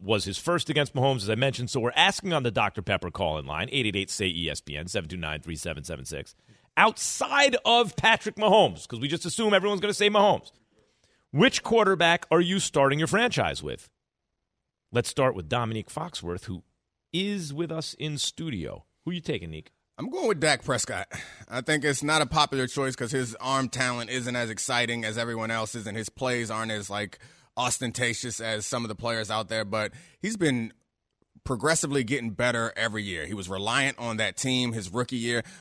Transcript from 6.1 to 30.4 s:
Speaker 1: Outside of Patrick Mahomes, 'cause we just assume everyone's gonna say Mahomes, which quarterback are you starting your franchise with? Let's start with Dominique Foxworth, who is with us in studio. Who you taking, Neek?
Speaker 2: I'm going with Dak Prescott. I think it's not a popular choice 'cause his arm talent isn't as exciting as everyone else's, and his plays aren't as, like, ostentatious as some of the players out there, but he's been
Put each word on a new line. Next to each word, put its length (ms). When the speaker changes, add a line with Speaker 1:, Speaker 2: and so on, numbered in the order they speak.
Speaker 1:
Outside 880
of 320
Patrick 400
Mahomes, 520
'cause 120
we 80
just 180
assume 280
everyone's 260
gonna 140
say 160
Mahomes, 420
which 320
quarterback 680
are 100
you 180
starting 400
your 80
franchise 560
with? 260
Let's 160
start 280
with 120
Dominique 420
Foxworth, 560
who 180
is 400
with 180
us 220
in 240
studio. 680
Who 60
you 100
taking, 300
Neek? 200
Speaker 2:
I'm 120
going 180
with 140
Dak 240
Prescott. 420
I 140
think 240
it's 180
not 180
a 40
popular 420
choice 260
'cause 180
his 240
arm 340
talent 400
isn't 260
as 140
exciting 560
as 120
everyone 320
else's, 380
and 80
his 140
plays 420
aren't 220
as, 160
like, 300
ostentatious 880
as 240
some 180
of 60
the 60
players 360
out 160
there, 160
but 300
he's 140
been 380